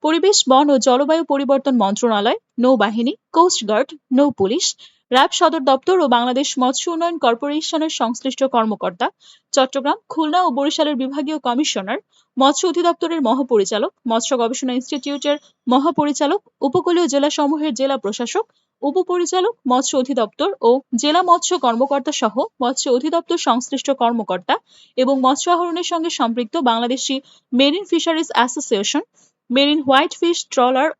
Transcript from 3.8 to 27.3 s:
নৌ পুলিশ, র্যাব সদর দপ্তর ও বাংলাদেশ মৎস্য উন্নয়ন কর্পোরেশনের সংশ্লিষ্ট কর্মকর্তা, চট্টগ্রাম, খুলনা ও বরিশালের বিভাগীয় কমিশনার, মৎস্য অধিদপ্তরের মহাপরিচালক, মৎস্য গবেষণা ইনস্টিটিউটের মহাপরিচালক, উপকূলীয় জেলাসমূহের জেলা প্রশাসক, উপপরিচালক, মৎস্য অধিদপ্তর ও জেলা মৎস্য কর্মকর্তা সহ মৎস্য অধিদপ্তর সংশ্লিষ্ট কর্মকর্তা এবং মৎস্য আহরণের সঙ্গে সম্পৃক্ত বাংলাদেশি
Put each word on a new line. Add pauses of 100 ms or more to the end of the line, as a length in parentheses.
নৌ (120)
পুলিশ, (440)
র্যাব
সদর
দপ্তর
ও
বাংলাদেশ (100)
মৎস্য
উন্নয়ন
কর্পোরেশনের
সংশ্লিষ্ট (140)
কর্মকর্তা, (460)
চট্টগ্রাম, (100)
খুলনা
ও
বরিশালের
বিভাগীয়
কমিশনার, (380)
মৎস্য
অধিদপ্তরের
মহাপরিচালক, (180)
মৎস্য
গবেষণা
ইনস্টিটিউটের (300)
মহাপরিচালক, (200)
উপকূলীয়
জেলাসমূহের
জেলা
প্রশাসক, (380)
উপপরিচালক, (140)
মৎস্য
অধিদপ্তর (100)
ও (240)
জেলা
মৎস্য
কর্মকর্তা
সহ (260)
মৎস্য
অধিদপ্তর
সংশ্লিষ্ট
কর্মকর্তা (440)
এবং
মৎস্য
আহরণের
সঙ্গে
সম্পৃক্ত (160)
বাংলাদেশি (360)